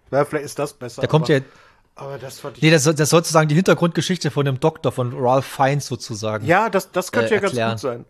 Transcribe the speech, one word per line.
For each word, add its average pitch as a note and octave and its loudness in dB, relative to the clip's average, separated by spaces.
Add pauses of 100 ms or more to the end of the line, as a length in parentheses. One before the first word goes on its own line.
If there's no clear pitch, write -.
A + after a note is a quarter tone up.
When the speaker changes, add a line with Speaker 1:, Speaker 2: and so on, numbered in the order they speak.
(120)
Speaker 1:
Ja, C#3+ 2
vielleicht D3 -6
ist - -12
das C#3 -4
besser, - -12
Speaker 2:
Da B2 -2
kommt D#3 2
Speaker 1:
aber D#3+ 2
Speaker 2:
ja - -12 (540)
Speaker 1:
aber C#3 -14
das C3+ -16
fand C3+ -14
ich D3+ -6
Speaker 2:
Nee, D#3 6
das D3+ 4
soll, D#3+ 4
das D3 0
soll E3 6
sozusagen D#3 2
die D3 2
Hintergrundgeschichte E3+ 2
von C#3+ -2
dem C3 -2
Doktor, D#3 0
von B2 -4
Ralph C3 2
Fiennes C#3 0
sozusagen, G#2+ -6
Speaker 1:
Ja, G3+ 2
das, F#3 -4
das F3+ -4
könnte A3+ 0
Speaker 2:
äh, A3 2
Speaker 1:
ja G3 2
ganz F#3+ 0
Speaker 2:
erklären. A2+ 0
Speaker 1:
gut G#2+ -8
sein. A#2+ -8